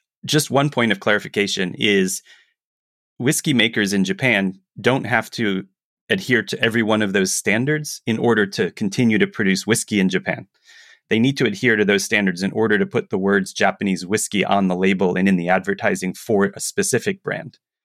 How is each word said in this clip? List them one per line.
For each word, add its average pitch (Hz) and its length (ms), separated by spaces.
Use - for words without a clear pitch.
just - 260
one 139 200
point 117 200
of 98 100
clarification 101 760
is 98 460
whiskey 147 340
makers 110 400
in 98 120
Japan 95 540
don't 120 240
have 113 280
to 101 340
adhere 110 340
to - 180
every 117 220
one 107 200
of 98 100
those 95 200
standards 139 760
in 110 120
order 107 280
to 98 240
continue 110 480
to 98 80
produce 95 400
whiskey 101 340
in 95 80
Japan. - 380
They 110 80
need 135 200
to 135 80
adhere 107 300
to 104 80
those 98 200
standards 95 380
in 98 100
order 107 260
to 95 80
put - 240
the 101 80
words 98 340
Japanese 95 540
whiskey 104 380
on 98 240
the 90 80
label 95 400
and 95 120
in 95 80
the 87 120
advertising 95 680
for 98 400
a - 60
specific - 640
brand. 98 360